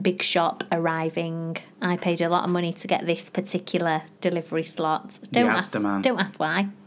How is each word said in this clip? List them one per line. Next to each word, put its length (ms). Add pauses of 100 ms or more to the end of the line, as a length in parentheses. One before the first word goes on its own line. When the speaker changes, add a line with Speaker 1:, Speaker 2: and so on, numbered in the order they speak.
Speaker 1:
big 220
shop 480
arriving. 880 (220)
I 160
paid 260
a 60
lot 160
of 60
money 240
to 140
get 180
this 240
particular 720 (200)
delivery 420
slot. 560 (120)
Don't 140
Speaker 2:
The 60
Speaker 1:
ask, 220
Speaker 2:
Asda 100
man. 180
Speaker 1:
don't 180
ask 200
why. 300 (180)